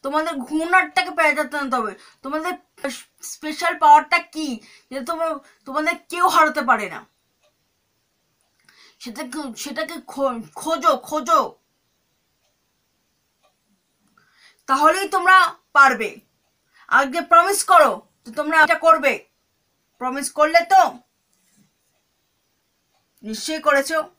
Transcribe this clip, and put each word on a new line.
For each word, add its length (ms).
তোমাদের 320
ঘুমনারটাকে 760
পেয়ে 240
যেতে 420
হবে। 180
তোমাদের 300
স্পেশাল 560
পাওয়ারটা 400
কি, 420
যেটা 140
তোমরা, 340
তোমাদের 300
কেউ 200
হারাতে 340
পারে 280
না, 160
সেটাকে, 400
সেটাকে 500
খো-, 360
খোঁজো, 420
খোঁজো, 440
তাহলেই 420
তোমরা 460
পারবে। 480
আজকে 320
প্রমিস 440
করো 380
যে 60
তোমরা 300
এটা 120
করবে। 520
প্রমিস 320
করলে 300
তো? 220
নিশ্চয়ই 380
করেছো। 580